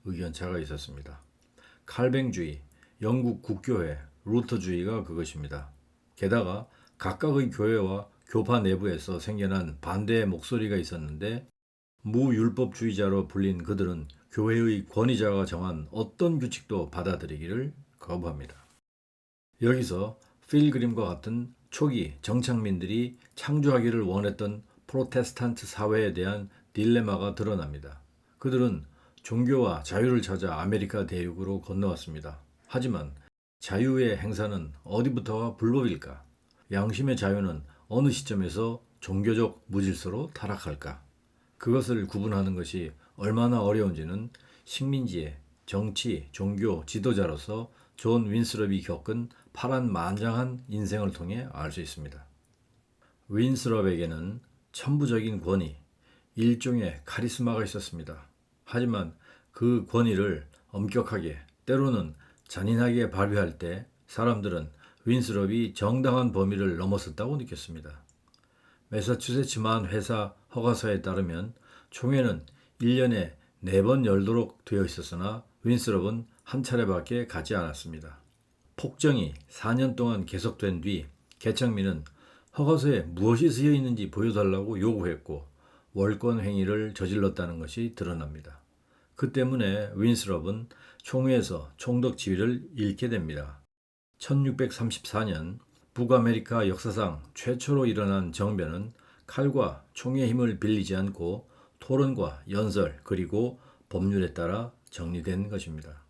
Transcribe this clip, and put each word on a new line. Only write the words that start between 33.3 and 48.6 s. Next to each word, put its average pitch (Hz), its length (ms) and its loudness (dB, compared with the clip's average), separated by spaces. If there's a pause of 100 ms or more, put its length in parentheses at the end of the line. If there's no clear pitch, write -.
자유의 120 580 2
행사는 98 560 -4 (100)
어디부터가 110 720 -2
불법일까? 110 680 0 (460)
양심의 107 440 0
자유는 98 460 0 (280)
어느 131 200 4
시점에서 107 760 -2 (180)
종교적 110 640 0
무질서로 98 680 -2
타락할까? 76 680 -8 (560)
그것을 117 480 2
구분하는 98 480 0
것이 85 360 -6 (260)
얼마나 117 440 2
어려운지는 101 680 0 (340)
식민지의 98 720 -2 (300)
정치, 98 640 -2
종교 98 560 -2
지도자로서 104 840 -2 (260)
존 113 340 2
윈스롭이 104 500 2